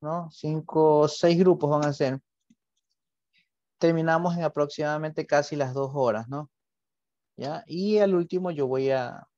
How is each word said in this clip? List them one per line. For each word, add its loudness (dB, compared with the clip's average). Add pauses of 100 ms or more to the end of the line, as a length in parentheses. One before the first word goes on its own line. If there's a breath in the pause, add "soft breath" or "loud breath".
¿no? -8
Cinco 2
o 6
seis 2
grupos 4
van 0
a -2
ser. -2 (1600)
Terminamos 2
en -2
aproximadamente -4
casi 0
las -2
dos -4
horas, -2
¿no? -10 (880)
¿Ya? -10
Y 0
al 4
último -2
yo -2
voy -2
a, -4 (100)